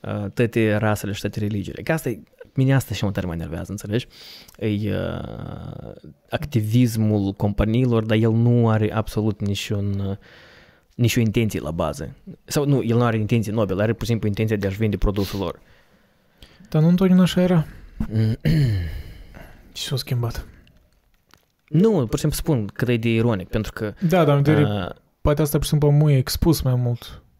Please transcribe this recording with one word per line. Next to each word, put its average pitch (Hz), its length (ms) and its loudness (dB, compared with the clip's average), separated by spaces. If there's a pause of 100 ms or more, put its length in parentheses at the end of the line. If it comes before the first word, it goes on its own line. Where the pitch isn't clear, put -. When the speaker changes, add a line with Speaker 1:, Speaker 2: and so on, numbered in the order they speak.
Speaker 1:
uh, 104 320 -6
toate 110 420 2
rasele 104 360 -2
și 98 80 -6
toate 104 180 -6
religiile. 104 440 -6
Că 147 100 -4
asta 156 160 -4
e, 107 100 -6 (360)
mine 135 200 4
asta 117 200 0
și - 100 -4
mă 98 60 0
tare 95 160 -6
mă 85 60 -6
enervează, 82 380 -8
înțelegi? 101 360 -4 (520)
E, 113 80 -6 (280)
uh, - 960 -10 (380)
activismul 107 1000 2
companiilor, 110 720 0
dar 110 120 2
el 113 160 4
nu 117 360 4
are 107 240 2
absolut 107 480 -2
niciun, 101 580 -4 (100)
uh, 98 80 -4 (760)
nicio 120 260 2
intenție 110 400 0
la 71 100 -6
bază. 78 440 -4 (300)
Sau 147 220 -2
nu, 139 160 4
el 113 140 0
nu 120 80 4
are 113 120 2
intenție 107 360 0
nobile, 101 300 0
are 113 100 2
pur 110 120 -4
și 110 60 -4
simplu 110 180 0
intenția 107 280 0
de 101 100 -2
a-și 95 100 -2
vinde 104 200 0
produsul 101 420 -2
lor. 90 220 -6 (1080)
Speaker 2:
Dar 156 140 2
nu 165 60 4
întotdeauna 180 360 6
așa 175 180 0
era. 175 240 2 (420)
Speaker 1:
<clears throat> 110 280 0 (1400)
Speaker 2:
Ce - 100 -12
s-a 139 140 -4
schimbat? 120 500 -4 (1200)
Speaker 1:
Nu, 180 220 4
pur 143 280 0
și - 20 -2
simplu 147 180 0
spun 120 280 0
cât 120 220 -4
e 120 80 2
de 113 120 -2
ironic, 113 400 0
pentru 110 240 -4
că, 107 220 -8 (140)
Speaker 2:
Da, 175 160 4
dar 143 120 4
în 143 60 4
vedere, 147 220 4
Speaker 1:
uh, 104 240 -2 (320)
Speaker 2:
poate 147 220 2
asta, 151 140 0
pur 143 80 0
și - 60 -6
simplu, 147 200 4
mu 147 200 4
e 139 60 4
expus - 440 2
mai 127 140 0
mult 120 480 -4 (180)